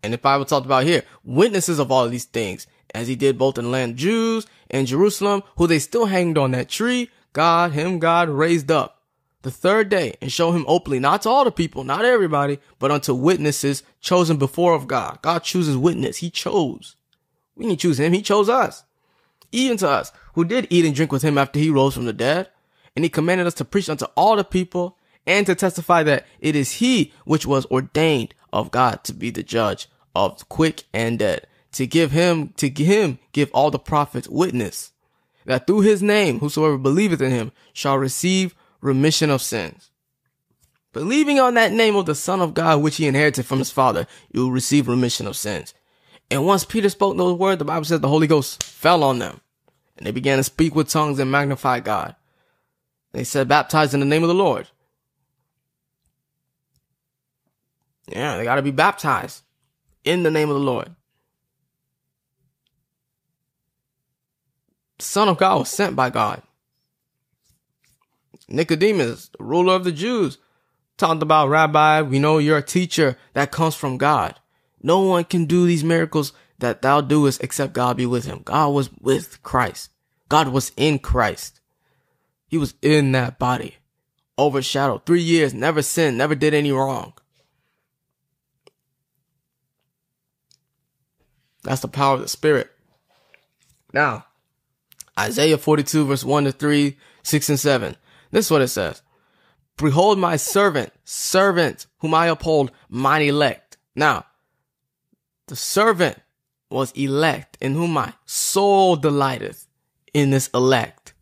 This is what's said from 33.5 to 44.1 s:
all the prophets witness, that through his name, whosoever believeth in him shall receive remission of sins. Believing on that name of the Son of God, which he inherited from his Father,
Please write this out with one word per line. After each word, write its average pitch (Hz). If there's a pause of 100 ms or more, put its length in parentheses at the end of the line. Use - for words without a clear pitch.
all 143
the 135
prophets 143
witness, 123 (520)
that 131
through 202
his 202
name, 202
whosoever 147
believeth 165
in 131
him 120 (200)
shall 139
receive 180 (260)
remission 147
of 135
sins. - (1000)
Believing 277
on 247
that 226
name 220
of 190
the 156
Son 185
of 165
God, 160
which 151
he 156
inherited 143
from 131
his 131
Father, 127 (260)